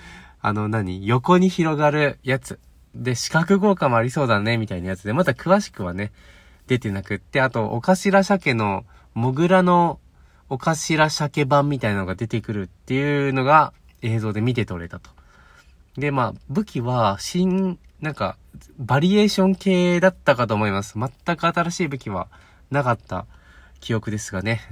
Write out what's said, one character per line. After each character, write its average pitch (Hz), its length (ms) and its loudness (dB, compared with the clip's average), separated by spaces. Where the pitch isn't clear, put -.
あ 107 120 -2
の、 107 160 -2
何？ 95 380 -4
横 127 320 4
に 185 100 4
広 160 280 -2
が 147 140 2
る 147 320 0
や 135 160 -2
つ。 - 220 -14
で、 120 200 -4
視 - 160 -6
覚 170 280 2
効 196 160 4
果 156 140 0
も 117 80 2
あ 113 60 4
り 123 80 -2
そ 147 140 0
う - 20 0
だ 107 140 2
ね、 113 160 0
み 110 100 -2
た 98 100 -8
い 87 60 -6
な 92 60 -6
や 95 80 -6
つ - 60 -16
で。 104 100 -4
ま 170 120 2
だ 135 100 -2
詳 190 260 2
し - 100 -8
く - 140 -10
は 90 100 -6
ね、 101 180 -6
出 127 100 2
て 110 120 -4
な 98 120 -4
く 101 140 -8
っ - 20 -6
て。 - 220 -4
あ 131 100 2
と、 113 160 -4
お 117 140 -4
か 185 160 2
し 196 140 -2
ら 196 120 6
鮭 190 320 0
の、 101 300 -2
モ 123 180 0
グ 160 160 2
ラ 185 140 6
の 175 360 4
お 135 100 -4
か 160 180 -2
し 160 200 -2
ら 156 140 4
鮭 147 340 -2
版 143 240 2
み 139 120 -4
た 110 100 0
い 101 40 0
な 98 60 -2
の 92 60 -4
が 92 80 -4
出 113 140 -6
て 113 120 -4
く - 120 -8
る 104 100 -4
っ 92 40 -8
て - 280 -8
い 143 340 0
う 135 40 -2
の 131 100 0
が 147 300 4
映 113 200 -2
像 107 120 -4
で 104 80 -4
見 123 140 0
て 117 100 -2
取 87 160 -8
れ 85 80 -12
た - 120 -16
と。 - 100 -20
で、 143 160 -4
ま 127 160 0
あ、 - 60 -8
武 185 160 -2
器 - 160 -6
は、 117 380 0
新、 185 600 0
な 151 120 -6
ん - 20 -10
か、 - 240 -6
バ 131 220 0
リ 185 180 4
エ 208 60 6
ー 208 40 4
シ 202 140 0
ョ 190 40 6
ン 190 100 4
系 180 440 2
だ 185 80 6
っ 185 60 -2
た 139 220 2
か 120 100 0
と 110 80 0
思 107 140 2
い - 20 0
ま 98 120 -2
す。 - 140 -12
全 131 400 -6
く 165 100 -2
新 170 240 0
し 175 140 -4
い 156 40 -4
武 135 100 -8
器 113 120 -10
は 92 180 -6
な 139 140 0
か 127 80 2
っ 113 60 -2
た - 280 -10
記 - 140 -4
憶 107 160 -4
で 104 80 -4
す - 140 -12
が 92 100 -6
ね。 110 300 -4